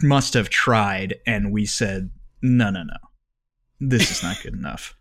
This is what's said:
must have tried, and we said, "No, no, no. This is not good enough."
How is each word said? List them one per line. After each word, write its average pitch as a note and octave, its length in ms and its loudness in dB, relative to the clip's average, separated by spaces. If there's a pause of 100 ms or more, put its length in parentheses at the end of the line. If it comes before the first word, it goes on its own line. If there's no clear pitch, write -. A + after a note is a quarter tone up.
must C#3 320 4
have A2 140 2
tried, G2 680 2 (120)
and G#2 260 0
we G#2+ 140 0
said, F#2+ 440 -4 (320)
"No, B2 280 4
no, F#2+ 120 -4
no. D2+ 140 -10 (840)
This B2+ 320 2
is - 140 -6
not - 180 -6
good - 120 -10
enough." - 460 -10